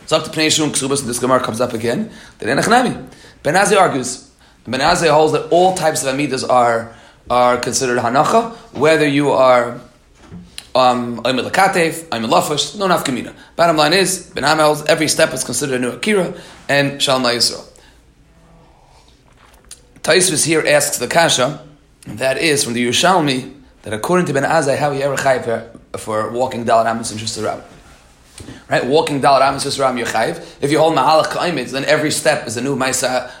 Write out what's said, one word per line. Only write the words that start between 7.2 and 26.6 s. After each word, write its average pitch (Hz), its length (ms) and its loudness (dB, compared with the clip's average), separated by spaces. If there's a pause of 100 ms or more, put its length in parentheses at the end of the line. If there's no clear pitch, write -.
are 123 260 4
considered 123 440 -2
Hanacha, 147 520 0 (220)
whether 151 320 4
you 143 240 2
are 120 500 4 (920)
um, 120 480 0
Oimid 120 260 -2
Lakatef, 180 560 0
Oimid 117 260 -6
Lafish, 160 480 0
no 196 100 -2
nafkamina. 147 460 0 (220)
Bottom 165 200 4
line 151 160 4
is, - 420 0
Ben 123 100 -4
Azai 156 200 2
holds 151 200 2
every 156 240 2
step 156 240 2
is 135 120 -8
considered 131 320 -4
a - 20 0
new 123 120 -4
Akira, 196 440 -2 (340)
and 139 340 0
Shalom 131 220 2
Yisrael. 120 440 -2 (2250)
Taisvis 165 440 2
here 156 200 0
asks - 320 2
the 123 80 -6
Kasha, 147 580 0 (420)
and 104 120 -12
that 131 200 -2
is 147 260 0
from 120 80 -6
the 120 140 -2
Yerushalmi, 143 680 0 (280)
that 104 100 -12
according 175 340 0
to 143 60 -2
Ben 135 120 0
Azai, 139 340 0
how 147 140 0
he 135 100 -4
ever 139 140 -2
chayiv 123 280 0
for, - 540 -8
for 107 320 -4
walking 120 340 -4